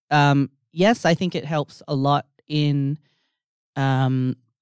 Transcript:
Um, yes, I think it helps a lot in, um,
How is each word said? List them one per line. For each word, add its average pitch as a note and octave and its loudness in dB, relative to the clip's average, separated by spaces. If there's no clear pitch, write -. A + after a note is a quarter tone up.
Um, C#3+ 4
yes, G3 0
I E3+ 2
think F3+ -4
it D#3+ -8
helps D3+ -6
a D3+ -4
lot C#3 0
in, D3 -2
um, C3 0